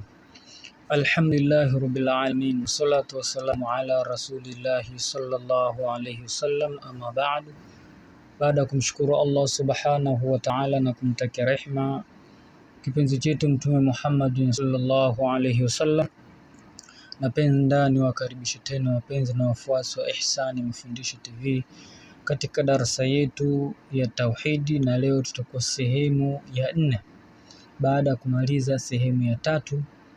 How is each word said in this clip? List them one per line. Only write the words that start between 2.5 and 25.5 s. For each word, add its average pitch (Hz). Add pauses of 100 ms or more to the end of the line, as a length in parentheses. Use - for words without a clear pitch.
والصلاة 143
والسلام 131 (160)
على 131 (180)
رسول 131 (120)
الله 123 (120)
صلى 131
الله 127 (180)
عليه 120
وسلم، 147 (180)
أما 123 (120)
بعد. 147 (960)
Baada 147
ya 135
kumshukuru 139
Allah 143
subhanahu 135
wa 127
ta'ala 135
na 131
kumtakia 123
rehma 135 (800)
kipenzi 135
chetu 151
Mtume 143
Muhammad 135
sallallahu 131
alayhi 127
wasallam, 156 (1120)
napenda 139
niwakaribishe 127
tena 131
wapenzi 127
na 123
wafuasi 131
wa -
Ihsani 131
Mafundisho 120
T -
V 131 (600)
katika 143
darasa 135
yetu 143 (160)
ya 131
tauhidi, 147
na 127
leo 135
tutakuwa 127